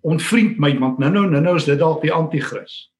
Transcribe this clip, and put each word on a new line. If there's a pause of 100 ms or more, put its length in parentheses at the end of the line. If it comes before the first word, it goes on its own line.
'Ontvriend
my,
want
nou,
nou,
nou,
nou
is
dit
dalk
die
anti-kris.'